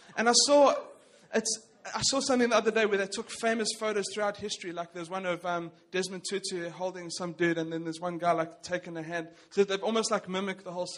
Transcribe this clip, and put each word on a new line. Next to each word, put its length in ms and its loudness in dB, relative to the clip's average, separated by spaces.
And 140 2
I 40 6
saw, 300 8
it's, 260 0
I 160 -4
saw 180 2
something 300 4
the 60 4
other 140 4
day 140 4
where 140 2
they 80 0
took 240 -8
famous 380 -2
photos 340 -2
throughout 240 -2
history. 360 -8
Like, 200 -8
there's 160 -8
one 160 -6
of, 220 -2
um, 240 -2
Desmond 380 -4
Tutu 400 -4
holding 400 -6
some 240 -6
dude, 240 2
and 160 -2
then 120 -6
there's 160 -8
one 180 -4
guy, 140 2
like, 300 -2
taking 360 -6
a 40 -8
hand. 260 -6
So 140 4
they've 180 0
almost, 280 0
like, 180 0
mimicked 360 -4
the 80 -10
whole 260 -4